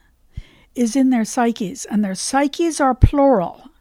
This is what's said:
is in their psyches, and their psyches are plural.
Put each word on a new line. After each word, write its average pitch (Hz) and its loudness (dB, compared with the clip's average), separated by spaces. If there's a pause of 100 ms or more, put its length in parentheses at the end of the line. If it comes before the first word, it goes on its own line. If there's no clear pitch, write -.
(720)
is 240 -2
in 269 4
their 226 0
psyches, 233 -4
and 208 -2
their 190 -6
psyches 294 -2
are 262 2
plural. 269 2 (120)